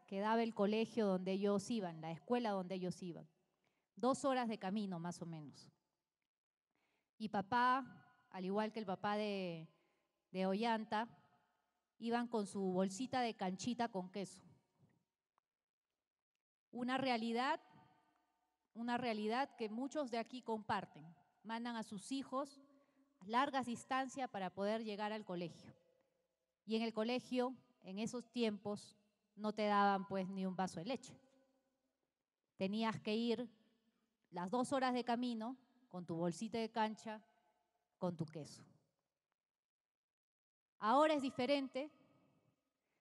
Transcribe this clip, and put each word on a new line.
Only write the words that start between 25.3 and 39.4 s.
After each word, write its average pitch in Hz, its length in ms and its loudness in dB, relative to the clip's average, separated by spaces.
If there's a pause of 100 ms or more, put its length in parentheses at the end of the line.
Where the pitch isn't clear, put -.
Y 220 100 0
en 220 60 4
el 226 100 0
colegio, 247 640 0 (280)
en 190 160 -8
esos 233 320 -6
tiempos, 208 640 -2 (380)
no 214 180 -4
te 214 120 0
daban, 202 420 6
pues, 190 220 -2
ni 190 160 -2
un 185 100 -2
vaso 180 240 -2
de 165 60 -8
leche. - 320 -8 (1400)
Tenías 214 460 0
que 214 140 0
ir 233 340 0 (840)
las 175 180 -4
dos 247 220 0
horas 262 220 2
de 247 100 0
camino 240 540 -2 (320)
con 180 160 -8
tu 165 100 -2
bolsita 175 420 0
de 226 140 -2
cancha, 214 500 -4 (760)
con 175 180 0
tu 160 100 -2
queso. - 380 -12 (2250)